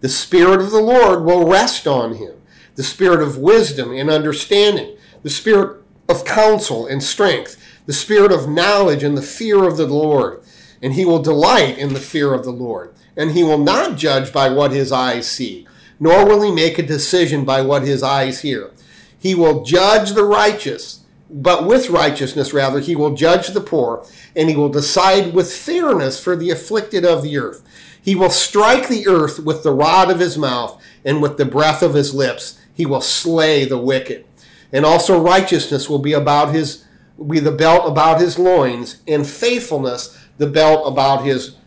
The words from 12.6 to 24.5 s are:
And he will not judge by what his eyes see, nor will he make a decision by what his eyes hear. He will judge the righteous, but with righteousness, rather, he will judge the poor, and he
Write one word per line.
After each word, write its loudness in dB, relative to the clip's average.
And -4
he 2
will 2
not 0
judge -2
by 2
what 0
his -2
eyes -2
see, -10
nor 6
will 4
he 0
make 0
a -2
decision -2
by 0
what 0
his -2
eyes -2
hear. -8
He -2
will 2
judge 2
the 2
righteous, -2
but 0
with 2
righteousness, -2
rather, 0
he -4
will -2
judge 2
the -4
poor, -4
and 0
he 0